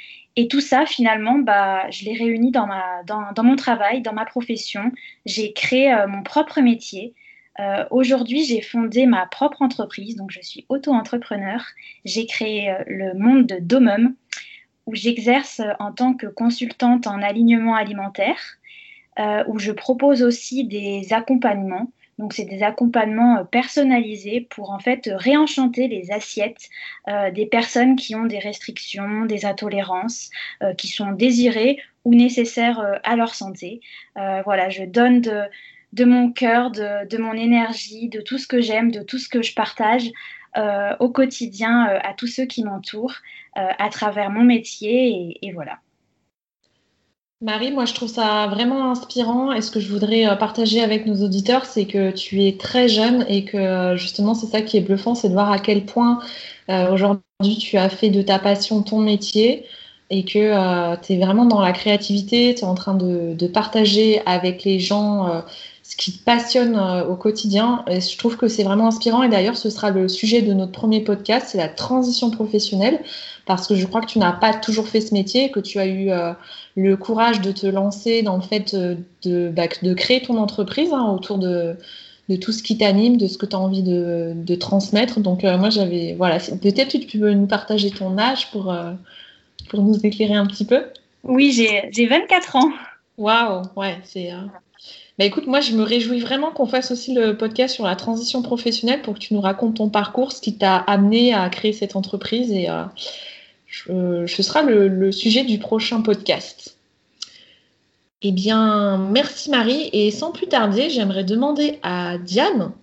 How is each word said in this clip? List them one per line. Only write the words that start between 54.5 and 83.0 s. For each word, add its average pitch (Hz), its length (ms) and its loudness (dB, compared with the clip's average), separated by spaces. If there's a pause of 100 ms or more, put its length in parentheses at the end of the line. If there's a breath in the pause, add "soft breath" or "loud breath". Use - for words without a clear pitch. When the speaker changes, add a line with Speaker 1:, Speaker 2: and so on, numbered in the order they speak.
Speaker 2:
qui 220 160 0
est - 20 8
bluffant, 196 340 0
c'est 240 140 0
de 180 60 4
voir 208 180 4
à 196 80 2
quel 202 240 2
point, 240 380 2 (480 loud breath)
euh, 185 240 2
aujourd'hui 202 640 0
tu - 180 -4
as 190 140 4
fait 208 200 0
de 196 120 4
ta 190 180 2
passion 202 420 2
ton 214 200 0
métier 214 640 2 (440 loud breath)
et 190 140 0
que, 208 160 0
euh, 185 560 2
t'es 180 220 -2
vraiment 196 260 4
dans 220 160 6
la 185 140 4
créativité, 208 840 2
t'es 233 80 -6
en 185 120 0
train 190 200 -2
de, 175 380 0
de 175 140 -2
partager 214 800 2
avec 180 380 -2
les 190 160 2
gens, 208 480 0
euh, 165 140 -2 (400 loud breath)
ce - 160 -16
qui - 200 -6
te - 60 -20
passionne, 233 540 2
euh, 185 280 0
au 180 120 -2
quotidien. 214 720 0
Et 185 100 0
je - 180 -4
trouve 233 200 -2
que 240 100 2
c'est 220 160 0
vraiment 202 240 2
inspirant 226 340 2
et 254 60 4
d'ailleurs 202 300 2
ce 214 120 -4
sera 208 200 -2
le 190 180 2
sujet 214 360 2
de 202 100 2
notre 185 180 0
premier 220 300 0
podcast, 214 480 0
c'est 202 80 -4
la 180 100 0
transition 247 640 0
professionnelle, 214 680 0 (440 loud breath)
parce 185 220 -2
que 208 80 2
je 185 100 2
crois 208 140 -2
que 226 60 -4
tu - 140 0
n'as 180 120 4
pas 214 220 2
toujours 214 340 -2
fait 220 140 2
ce 220 120 -2
métier, 240 380 0
que 214 80 -2
tu - 180 -8
as 190 100 0
eu, 190 220 -2
euh, 170 220 0 (440 loud breath)
le 196 220 4
courage 226 440 2
de 196 100 -2
te 196 160 -4
lancer 202 560 0
dans 190 140 0
le 185 40 0
fait, 208 320 -4
euh, 180 220 -2 (280)
de, 175 300 0
bah, 170 140 0 (160)
de 185 100 2
créer 254 280 2
ton 240 160 -2
entreprise, 214 560 -2
hein, 240 200 0
autour 190 240 -4
de, 175 380 -2 (540 loud breath)
de 185 80 2
tout 202 160 -4
ce 220 100 -8
qui 220 140 -2
t'anime, 214 400 4